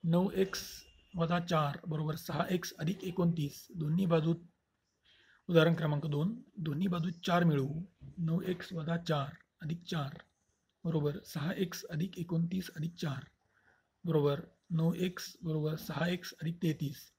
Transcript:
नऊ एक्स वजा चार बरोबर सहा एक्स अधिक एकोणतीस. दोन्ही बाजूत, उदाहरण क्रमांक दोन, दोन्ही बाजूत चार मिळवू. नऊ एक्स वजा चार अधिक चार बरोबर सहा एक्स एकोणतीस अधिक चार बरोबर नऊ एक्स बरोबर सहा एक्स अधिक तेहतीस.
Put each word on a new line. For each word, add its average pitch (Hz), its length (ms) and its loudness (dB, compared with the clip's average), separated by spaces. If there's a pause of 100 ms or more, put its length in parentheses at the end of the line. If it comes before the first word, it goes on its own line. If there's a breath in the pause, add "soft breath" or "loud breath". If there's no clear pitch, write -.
नऊ 175 280 4
एक्स - 300 0 (540)
वजा 170 240 2
चार 156 380 2 (100)
बरोबर 156 280 -2
सहा 156 340 -2
एक्स 180 300 0
अधिक 160 240 -2
एकोणतीस. 170 720 0
दोन्ही 165 300 2
बाजूत, 165 300 4 (1120 soft breath)
उदाहरण 165 240 8
क्रमांक 151 320 0
दोन, 160 360 0 (160)
दोन्ही 156 300 -2
बाजूत 175 240 0 (140)
चार 175 180 6
मिळवू. 147 380 4 (360)
नऊ 165 240 0
एक्स 185 320 -4
वजा 165 240 -2
चार 151 380 0 (260)
अधिक 165 220 -6
चार - 340 -4 (680)
बरोबर 151 420 0
सहा 160 280 -4
एक्स 180 320 -4 (320)
एकोणतीस 175 580 -2
अधिक 160 200 -6
चार 143 280 -4 (840 soft breath)
बरोबर 151 340 4 (300)
नऊ 165 240 2
एक्स - 500 -4
बरोबर 156 320 0
सहा 156 320 -2
एक्स 180 340 -4
अधिक 165 220 -4
तेहतीस. 147 560 -2